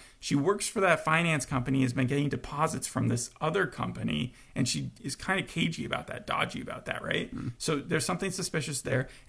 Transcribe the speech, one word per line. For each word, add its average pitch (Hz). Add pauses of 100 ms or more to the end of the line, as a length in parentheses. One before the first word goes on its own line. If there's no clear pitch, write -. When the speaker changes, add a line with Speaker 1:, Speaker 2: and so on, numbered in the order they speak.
(200)
Speaker 1:
She -
works 175
for 220
that 170
finance 160
company, 135
has 123
been 131
getting 143
deposits 147
from 117
this 117 (100)
other 175
company, - (200)
and 123
she 135 (120)
is -
kind 190
of -
cagey -
about -
that, -
dodgy -
about -
that, -
right? -
Speaker 2:
Mm. -
Speaker 1:
So 160
there's 160
something 185
suspicious 160
there. 127 (200)